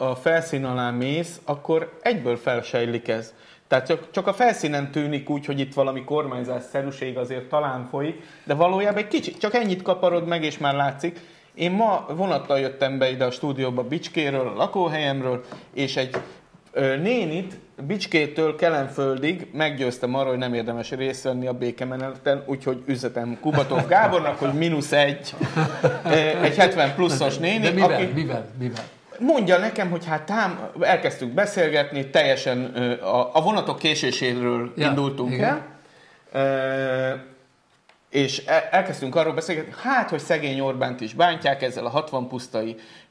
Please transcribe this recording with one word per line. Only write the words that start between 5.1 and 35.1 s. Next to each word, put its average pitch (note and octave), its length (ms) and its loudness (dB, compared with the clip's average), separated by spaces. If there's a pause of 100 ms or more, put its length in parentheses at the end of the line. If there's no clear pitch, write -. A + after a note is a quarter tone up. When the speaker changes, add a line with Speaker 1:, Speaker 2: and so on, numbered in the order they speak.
Speaker 1:
úgy, C#3+ 160 -2
hogy C#3 140 -2
itt C3+ 140 -4
valami C3+ 300 0
kormányzásszerűség C3 1120 -4
azért B2+ 320 -4
talán C3 400 0
folyik, D3+ 320 -4 (220)
de C#3+ 100 0
valójában F#3+ 440 4
egy G#3 100 -2
kicsit, - 300 -2
csak G#3 160 0
ennyit G3 280 2
kaparod F3 460 2
meg, E3+ 160 0
és D3 140 -2
már C#3+ 160 2
látszik. C#3 460 -2 (340)
Én F3 180 -2
ma G3+ 340 2 (100)
vonattal D3 440 0
jöttem C3+ 380 0
be C3 140 4
ide B2+ 140 0
a B2 60 0
stúdióba B2+ 520 -2
Bicskéről, C#3 640 -2
a G#2 60 -6
lakóhelyemről, C#3 920 0 (300)
és C3 220 -2
egy, C3 200 -2 (560)
ö, C3+ 260 0
nénit F#3 600 -2 (300)
Bicskétől D#3 680 0
Kelenföldig C#3+ 960 0
meggyőztem C3 640 -2
arra, C3+ 140 0
hogy B2+ 80 0
nem B2+ 160 -2
érdemes A#2 380 -4
részt C3 320 -4
venni B2+ 240 -2
a B2 60 0
békemeneten, B2+ 920 -4
úgyhogy C3 400 -4
üzetem A#2+ 560 -4
Kubatov C#3 460 0
Gábornak, F3 520 4
hogy C#3 140 0
mínusz D#3 380 0
egy, C#3+ 420 2 (720)
ö, E3+ 40 -2 (320)
egy D#3 140 2
hetven E3 400 4
pluszos C#3+ 420 2
néni, G3 260 0
Speaker 2:
De F3 80 4
mivel, F#3+ 200 6
Speaker 1:
aki F#3+ 220 2
Speaker 2:
mivel, B2+ 320 -2 (140)
mivel? A#2 240 -6 (360)
Speaker 1:
mondja A3+ 380 6
nekem, G3+ 320 -2
hogy E3+ 160 -4
hát D#3 200 -2
tám-, G3+ 340 0 (200)
elkezdtük D3 540 2
beszélgetni, D3+ 760 0
teljesen, C3 680 2
ö, A#2+ 260 0
a, A2+ 320 2
a D#3+ 80 6
vonatok E3 380 0
késéséről B2 960 0
Speaker 2:
Ja, D3 120 2
Speaker 1:
indultunk C#3 440 0